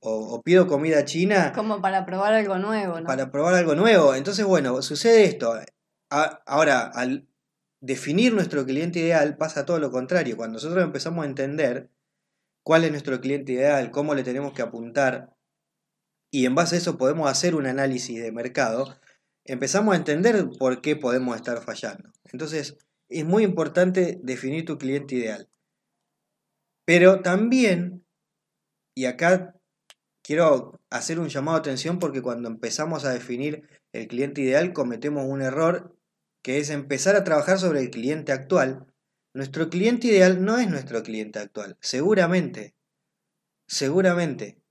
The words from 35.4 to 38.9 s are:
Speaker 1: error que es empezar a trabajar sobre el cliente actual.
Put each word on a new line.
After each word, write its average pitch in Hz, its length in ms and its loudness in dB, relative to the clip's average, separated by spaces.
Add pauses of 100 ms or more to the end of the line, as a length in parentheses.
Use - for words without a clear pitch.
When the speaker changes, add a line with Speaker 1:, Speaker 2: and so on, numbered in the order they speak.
Speaker 1:
error 160 540 -2 (460)
que 131 160 -2
es 147 120 -4
empezar 143 440 0
a 196 100 4
trabajar 175 340 2
sobre 170 220 0
el 127 100 -4
cliente 143 420 -4
actual. 135 540 0 (480)